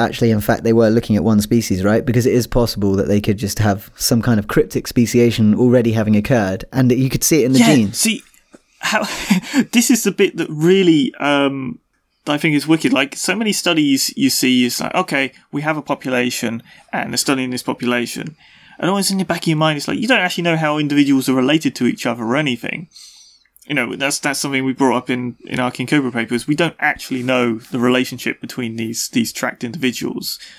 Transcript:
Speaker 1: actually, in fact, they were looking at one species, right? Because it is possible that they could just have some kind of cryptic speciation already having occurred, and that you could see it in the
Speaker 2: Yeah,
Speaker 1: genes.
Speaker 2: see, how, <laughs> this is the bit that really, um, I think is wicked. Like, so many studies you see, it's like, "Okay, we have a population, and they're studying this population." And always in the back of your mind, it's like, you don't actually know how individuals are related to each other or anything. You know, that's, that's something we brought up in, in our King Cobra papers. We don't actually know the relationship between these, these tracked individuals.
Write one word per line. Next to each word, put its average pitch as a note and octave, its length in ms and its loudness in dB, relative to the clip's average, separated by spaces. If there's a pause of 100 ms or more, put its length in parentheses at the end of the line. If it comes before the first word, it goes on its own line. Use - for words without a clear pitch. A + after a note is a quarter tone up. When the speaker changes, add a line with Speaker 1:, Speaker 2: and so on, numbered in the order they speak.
Speaker 1:
actually, A2+ 280 0
in G#2+ 80 2
fact, - 240 -2
they A2+ 80 4
were A2+ 180 6
looking A2+ 240 2
at F#2 80 2
one G#2+ 180 4
species, G#2 440 0
right? G#2+ 200 2
Because A#2+ 220 2
it G#2+ 80 4
is B2 140 0
possible G2+ 480 0
that F2 100 0
they G#2 140 2
could G#2 180 -2
just - 220 -4
have G#2 360 -2
some - 260 0
kind A2+ 180 2
of - 80 -8
cryptic - 400 0
speciation A#2 640 4
already A#2+ 380 4
having G#2+ 240 2
occurred, G#2 560 0
and B2+ 180 2
that A#2+ 80 4
you C3 100 0
could - 140 -2
see D#3+ 200 4
it A#2 40 2
in C4 60 0
the C4 80 6
Speaker 2:
Yeah, A3 160 6
Speaker 1:
genes. G#2+ 220 0
Speaker 2:
see, - 240 -2 (580)
how, - 240 -2
<laughs> - 680 -2
this A#3+ 160 2
is A#3 140 2
the G3 80 0
bit F#3 280 0
that D#3 120 -4
really, D#3+ 720 4
um, C#3 580 0 (480)
I D3 120 0
think D3+ 180 2
is C#3 100 0
wicked. D#3 260 2
Like, C#3+ 220 0
so - 220 -4
many G#3+ 160 -2
studies D3+ 640 0
you C3+ 140 2
see, B2+ 360 2
it's A#2 140 -6
like, - 160 -6
"Okay, D3 360 -2 (200)
we D3 100 -6
have D#3 140 -2
a D3 60 -6
population, B2 800 -4 (320)
and C3 200 -6
they're C3 60 -4
studying C3 320 -2
this B2 120 -6
population." A#2+ 720 -4 (460)
And E3+ 100 -2
always G3 220 -2
in F#3+ 60 -2
the F#3+ 60 -2
back E3+ 180 -4
of - 40 -6
your D#3+ 120 2
mind, D#3 180 0
it's C#3 100 -8
like, - 140 -4
you A3 80 -4
don't B3+ 100 2
actually F3+ 240 -2
know E3+ 140 0
how D#3 220 0
individuals C#3+ 500 2
are C3 60 2
related C3+ 420 0
to B2 100 0
each A#2+ 180 -2
other A#2+ 200 -4
or A#2 120 -2
anything. D3+ 520 -6 (800)
You D3 80 -6
know, B2 180 -4
that's, C3+ 240 -4
that's C#3 220 -4
something C3+ 240 -2
we C3 80 0
brought B2+ 240 2
up B2 140 -4
in, B2 260 -4 (100)
in - 140 -6
our B2 100 -2
King B2 160 -6
Cobra C3+ 240 0
papers. A#2 380 -4
We D3+ 80 0
don't E3 240 -2
actually C3+ 420 -4
know B2 360 0
the B2 200 -8
relationship B2 640 0
between A#2+ 340 -8
these, A2+ 360 -6
these A2+ 220 0
tracked - 300 -8
individuals. - 800 -6 (180)